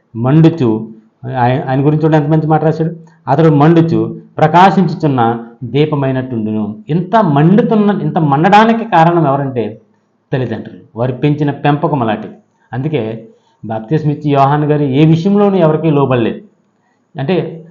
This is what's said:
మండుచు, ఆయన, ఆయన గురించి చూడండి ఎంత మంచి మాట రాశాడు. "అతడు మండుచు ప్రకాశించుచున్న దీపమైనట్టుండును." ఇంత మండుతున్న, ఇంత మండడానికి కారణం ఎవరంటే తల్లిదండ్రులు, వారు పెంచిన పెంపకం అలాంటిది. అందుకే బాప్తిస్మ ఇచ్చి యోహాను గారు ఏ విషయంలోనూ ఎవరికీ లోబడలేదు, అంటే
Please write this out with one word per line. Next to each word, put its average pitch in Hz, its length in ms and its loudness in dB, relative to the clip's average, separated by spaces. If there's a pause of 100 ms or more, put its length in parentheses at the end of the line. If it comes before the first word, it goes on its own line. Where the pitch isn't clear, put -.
(160)
మండుచు, 131 720 2 (500)
ఆయన, 127 300 0
ఆయన 135 180 0
గురించి 156 180 0
చూడండి 156 120 2
ఎంత 151 200 0
మంచి 156 100 0
మాట 156 180 0
రాశాడు. 160 320 -2 (320)
"అతడు 160 200 4
మండుచు 143 720 2 (180)
ప్రకాశించుచున్న 156 1080 2 (200)
దీపమైనట్టుండును." 131 1120 -4 (120)
ఇంత 175 280 -2
మండుతున్న, 202 840 2
ఇంత 151 160 -4
మండడానికి 170 680 2
కారణం 170 420 2
ఎవరంటే 123 540 -4 (520)
తల్లిదండ్రులు, 110 640 -8
వారు 127 140 -2
పెంచిన 147 380 -2
పెంపకం 143 520 -2
అలాంటిది. 104 320 -6 (380)
అందుకే 120 560 -6 (360)
బాప్తిస్మ 110 460 -4
ఇచ్చి 147 200 -4
యోహాను 143 360 2
గారు 147 160 0
ఏ 139 240 2
విషయంలోనూ 196 500 2
ఎవరికీ 156 340 2
లోబడలేదు, 127 500 0 (800)
అంటే 147 520 -4